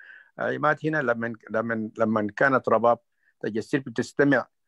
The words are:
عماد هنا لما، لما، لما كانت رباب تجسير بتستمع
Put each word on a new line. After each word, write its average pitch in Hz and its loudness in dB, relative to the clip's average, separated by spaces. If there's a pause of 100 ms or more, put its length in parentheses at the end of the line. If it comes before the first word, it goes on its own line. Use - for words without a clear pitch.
(400)
عماد 139 -2
هنا 156 -2
لما، 117 -2 (160)
لما، 110 -2
لما 110 0
كانت 131 2
رباب 117 4 (400)
تجسير 113 -4
بتستمع 131 0 (200)